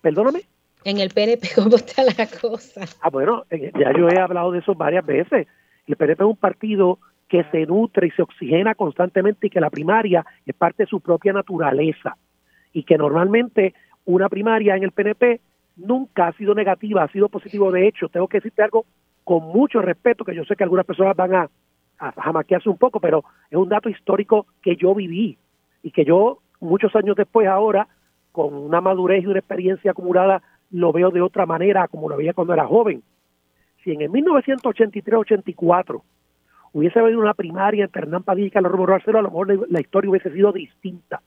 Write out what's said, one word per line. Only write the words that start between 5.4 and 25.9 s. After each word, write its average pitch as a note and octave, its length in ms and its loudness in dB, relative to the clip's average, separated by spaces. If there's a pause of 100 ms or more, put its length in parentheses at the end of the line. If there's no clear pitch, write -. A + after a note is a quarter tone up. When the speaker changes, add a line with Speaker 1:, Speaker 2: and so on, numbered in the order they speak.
Speaker 1:
El D3 80 -4
P D#3+ 100 0
N D#3 100 2
P F#3+ 80 -2
es G#3 60 4
un A3 80 -2
partido G3 640 0 (280)
que E3+ 240 2
se D#3+ 140 0
nutre F#3 420 0
y D3+ 40 -2
se - 100 -2
oxigena F3 540 -2
constantemente G3 720 -2
y - 20 0
que F3+ 120 -2
la D3+ 80 0
primaria F3+ 560 0 (200)
es - 80 -8
parte E3+ 300 0
de - 60 -4
su G3 100 -4
propia E3+ 340 0
naturaleza E3 840 -2 (560)
y D#3 100 -6
que D#3+ 140 4
normalmente F#3+ 760 0 (320)
una F#3 220 2
primaria G#3+ 480 0
en F#3+ 80 -2
el F#3+ 80 -4
P G3+ 100 -4
N G#3 140 0
P A#3+ 260 2 (360)
nunca G3+ 500 -2
ha E3 60 -6
sido G#3 200 -2
negativa, G3 500 0
ha C#3+ 80 -4
sido G3+ 180 0
positivo. G3+ 420 -2
De F#3 160 4
hecho, F#3 220 -2
tengo F3+ 180 -2
que G#3+ 100 -4
decirte G#3+ 240 -2
algo A3 240 0 (380)
con E3 200 0
mucho G#3+ 380 2
respeto, F3+ 440 0
que E3 100 -8
yo E3 80 -10
sé G3+ 120 -4
que - 80 -2
algunas F#3 220 0
personas F#3+ 300 0
van F#3 180 0
a, E3+ 160 0 (500)
a C3+ 120 -10
jamaquearse E3 560 -2
un F#3 100 0
poco, A#3+ 220 0
pero D#3 240 0 (260)
es D3+ 80 -4
un F#3 120 0
dato G#3+ 180 -2
histórico G3 600 -2 (140)
que F3+ 140 0
yo F3+ 180 2
viví F#3+ 440 -4 (460)
y D#3 80 -12